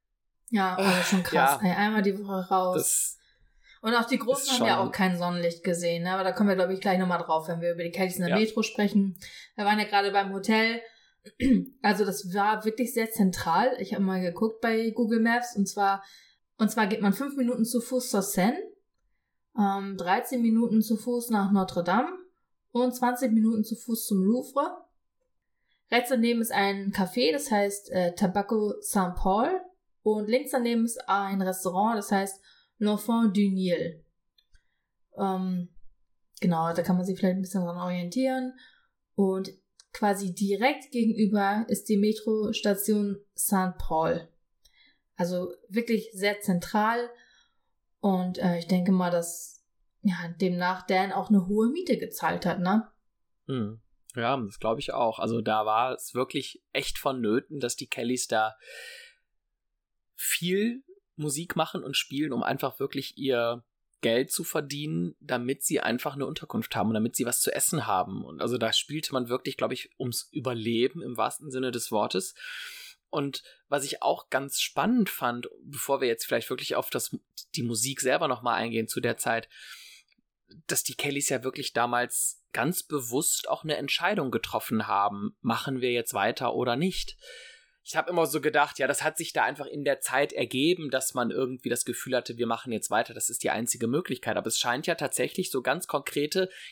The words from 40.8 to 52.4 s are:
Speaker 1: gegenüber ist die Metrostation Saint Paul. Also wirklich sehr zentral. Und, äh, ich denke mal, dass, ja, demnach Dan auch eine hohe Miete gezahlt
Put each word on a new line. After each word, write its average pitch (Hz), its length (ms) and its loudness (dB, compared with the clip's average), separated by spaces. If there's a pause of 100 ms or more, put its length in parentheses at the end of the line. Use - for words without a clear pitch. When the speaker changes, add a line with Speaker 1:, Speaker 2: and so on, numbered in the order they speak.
Speaker 1:
gegenüber 214 760 2
ist - 220 -2
die 214 80 4
Metrostation 208 1200 0 (160)
Saint 185 460 0
Paul. 165 500 0 (840)
Also 180 360 -2 (160)
wirklich 226 460 0
sehr 202 260 0
zentral. 220 720 0 (920)
Und, 185 380 0
äh, 175 220 2
ich 170 80 -8
denke 185 240 4
mal, 180 200 2
dass, - 540 -4 (380)
ja, 185 120 2 (240)
demnach 180 460 0
Dan 190 260 2
auch 196 180 -2
eine 190 180 6
hohe 214 220 4
Miete 311 280 0
gezahlt 170 480 -4